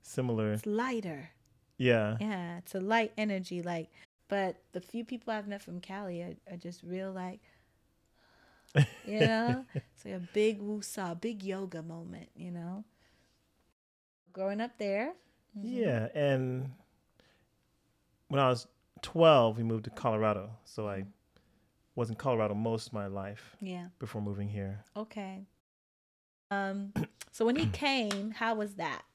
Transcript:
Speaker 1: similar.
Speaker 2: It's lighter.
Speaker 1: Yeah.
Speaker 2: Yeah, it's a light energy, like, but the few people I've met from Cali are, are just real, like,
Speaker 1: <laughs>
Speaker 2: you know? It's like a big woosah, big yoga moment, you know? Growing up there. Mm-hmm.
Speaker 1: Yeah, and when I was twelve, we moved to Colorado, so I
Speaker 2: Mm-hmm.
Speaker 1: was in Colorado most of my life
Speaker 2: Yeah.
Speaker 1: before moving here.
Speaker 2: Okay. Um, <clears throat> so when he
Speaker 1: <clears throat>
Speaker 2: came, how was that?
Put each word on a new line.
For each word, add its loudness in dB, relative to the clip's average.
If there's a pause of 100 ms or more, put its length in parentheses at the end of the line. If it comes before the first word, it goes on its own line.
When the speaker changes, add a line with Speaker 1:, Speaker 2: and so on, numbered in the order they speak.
Speaker 1:
similar. 0
Speaker 2:
It's -2
lighter. -4 (460)
Speaker 1:
Yeah. 4
Speaker 2:
Yeah, -4
it's -10
a -2
light 2
energy, -2
like, -6 (380)
but 0 (180)
the -6
few -8
people -6
I've -4
met -6
from -10
Cali -6
are, -8 (180)
are -10
just -12
real, -6
like, -8 (1300)
Speaker 1:
<laughs> 6 (280)
Speaker 2:
you -4
know? 4 (100)
It's -10
like -8
a -6 (120)
big 4
woosah, -6
big -4
yoga -6
moment, -12
you -10
know? -8 (1500)
Growing -2
up -6
there. 0 (440)
Mm-hmm. -6
Speaker 1:
Yeah, 2
and 2 (1600)
when 2
I 6
was 2 (340)
twelve, 8
we -2
moved 0
to -8
Colorado, 2 (140)
so -6
I -4
Speaker 2:
Mm-hmm. -8 (880)
Speaker 1:
was 0
in -4
Colorado 2
most 0
of -14
my -4
life -8
Speaker 2:
Yeah. -8 (120)
Speaker 1:
before -8
moving -4
here. -6 (120)
Speaker 2:
Okay. -10 (1040)
Um, -4 (200)
<clears throat> -20
so 0
when 4
he 2
Speaker 1:
<clears throat> 2
Speaker 2:
came, 0
how -2
was -4
that? -6 (120)